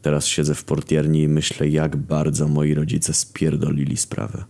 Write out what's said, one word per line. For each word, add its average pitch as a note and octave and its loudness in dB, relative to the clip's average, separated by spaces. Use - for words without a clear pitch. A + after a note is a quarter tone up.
Teraz D2 2
siedzę D2 0
w - -8
portierni D2+ 2
i D2+ 4
myślę, D2+ 0
jak D2+ 0
bardzo D2+ 0
moi D2+ 2
rodzice D#2 -2
spierdolili D2+ -2
sprawę. - -6